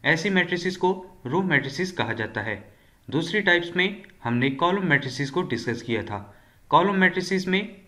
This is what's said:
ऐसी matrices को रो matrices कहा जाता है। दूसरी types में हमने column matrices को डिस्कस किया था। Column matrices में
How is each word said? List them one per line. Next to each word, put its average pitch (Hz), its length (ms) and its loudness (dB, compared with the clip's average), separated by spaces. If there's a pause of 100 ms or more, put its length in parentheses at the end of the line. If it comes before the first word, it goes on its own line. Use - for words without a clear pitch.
ऐसी 160 260 2
matrices 180 460 0
को - 500 -2
रो 139 120 0
matrices 165 520 0
कहा 113 220 -4
जाता 107 280 -4
है। 101 320 -8 (380)
दूसरी 165 300 -2
types 175 360 2
में 190 260 -2 (220)
हमने 120 260 2
column 175 440 2
matrices 139 360 -2
को 175 120 -2
डिस्कस 120 400 -4
किया 110 200 -2
था। 98 320 -10 (340)
Column 185 380 4
matrices 185 400 0
में 196 400 -2